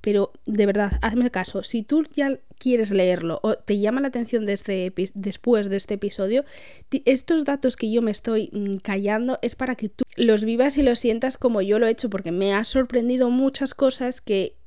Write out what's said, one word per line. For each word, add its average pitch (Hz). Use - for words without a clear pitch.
pero 202
de 208
verdad, 202
hazme 240
caso. 190
Si 226
tú 311
ya 277
quieres 226
leerlo 180
o 220
te 208
llama 226
la 277
atención 233
desde 196
epi-, 185
después 202
de 202
este 208
episodio, 202
ti-, -
estos 277
datos 277
que 214
yo 233
me 220
estoy, 214
mm, 202
callando 214
es 240
para 262
que 208
tú -
los 220
vivas 247
y 294
los 240
sientas 240
como 233
yo 208
lo 233
he 226
hecho, 233
porque 190
me 196
ha 208
sorprendido 247
muchas 262
cosas 262
que 196